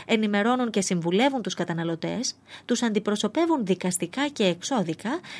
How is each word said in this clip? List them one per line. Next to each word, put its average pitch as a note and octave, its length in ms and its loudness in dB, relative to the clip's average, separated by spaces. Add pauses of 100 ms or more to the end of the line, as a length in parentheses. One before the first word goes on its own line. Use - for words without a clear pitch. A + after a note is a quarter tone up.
Ενημερώνουν A3 640 2
και G#3 120 2
συμβουλεύουν G3 600 2
τους F3+ 120 -6
καταναλωτές, E3+ 840 -4 (300)
τους A#3+ 160 0
αντιπροσωπεύουν A3 840 0
δικαστικά F3+ 600 0
και C#4 160 -2
εξώδικα F#3+ 760 0 (200)